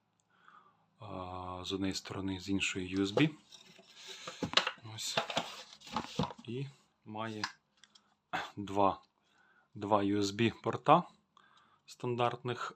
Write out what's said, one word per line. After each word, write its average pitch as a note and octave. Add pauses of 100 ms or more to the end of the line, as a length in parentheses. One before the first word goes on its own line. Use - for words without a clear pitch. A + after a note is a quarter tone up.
(1000)
а, F#2
з F#2
однієї F#2+
сторони, F#2+
з F#2
іншої F#2+
U G2
S G2
B. C#3+ (1700)
Ось. - (1300)
І C3 (380)
має G#2+ (1120)
два, G2 (720)
два G2+
U G2+
S G#2
B G#2
порта C#3+ (840)
стандартних, A#2+